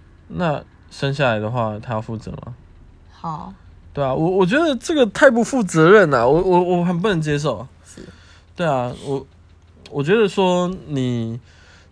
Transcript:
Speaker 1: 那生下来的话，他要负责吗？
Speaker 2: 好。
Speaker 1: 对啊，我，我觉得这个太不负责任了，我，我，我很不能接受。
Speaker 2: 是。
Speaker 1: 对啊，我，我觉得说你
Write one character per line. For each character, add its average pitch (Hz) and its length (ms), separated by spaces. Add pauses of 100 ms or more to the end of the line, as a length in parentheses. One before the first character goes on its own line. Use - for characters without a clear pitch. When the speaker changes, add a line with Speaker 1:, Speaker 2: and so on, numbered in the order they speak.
(300)
Speaker 1:
那 160 340 (260)
生 139 240
下 135 180
来 107 80
的 107 120
话， 110 300
他 123 120
要 110 80
负 110 160
责 - 140
吗？ - 240 (580)
Speaker 2:
好。 165 400 (400)
Speaker 1:
对 143 100
啊， 131 100
我， 156 160
我 190 160
觉 202 120
得 311 180
这 - 180
个 277 120
太 277 260
不 233 100
负 240 220
责 165 260
任 196 200
了， 123 180
我， 156 140
我， 180 200
我 175 220
很 175 160
不 190 80
能 180 140
接 147 180
受。 120 260 (200)
Speaker 2:
是。 - 160 (520)
Speaker 1:
对 175 140
啊， 127 240 (140)
我， 139 200 (640)
我 139 140
觉 160 100
得 220 140
说 180 420 (180)
你 120 520 (520)